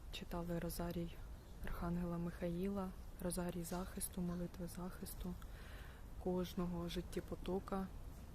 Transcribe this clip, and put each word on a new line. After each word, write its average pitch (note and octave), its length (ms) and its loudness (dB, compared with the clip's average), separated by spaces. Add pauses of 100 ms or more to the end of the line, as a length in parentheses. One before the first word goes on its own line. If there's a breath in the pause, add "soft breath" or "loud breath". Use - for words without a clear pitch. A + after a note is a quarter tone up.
(100)
читали E3+ 480 0
Розарій E3+ 560 2 (480)
Архангела F3 540 4
Михаїла, F3+ 720 2 (320)
Розарій F3 420 2
захисту, F3+ 580 -2
молитви F3 460 0
захисту F3+ 680 -2 (920 loud breath)
кожного F3 680 2
життєпотока F#3 1000 0 (480)